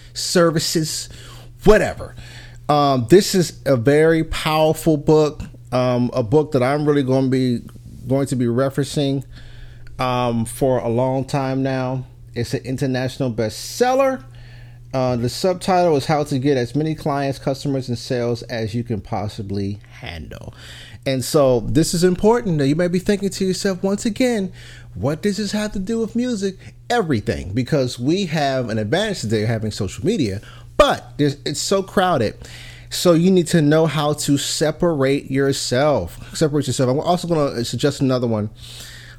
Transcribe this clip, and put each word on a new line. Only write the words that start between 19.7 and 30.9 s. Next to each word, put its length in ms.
Handle. 640
And 180
so 380
this 320
is 100
important. 540
Now, 60
you 120
may 120
be 120
thinking 300
to 160
yourself, 380
once 220
again, 460
"What 280
does 160
this 140
have 220
to 60
do 200
with 160
music?" 420
Everything, 640
because 460
we 280
have 420
an 80
advantage 440
today 240
having 260
social 340
media, 360
but 400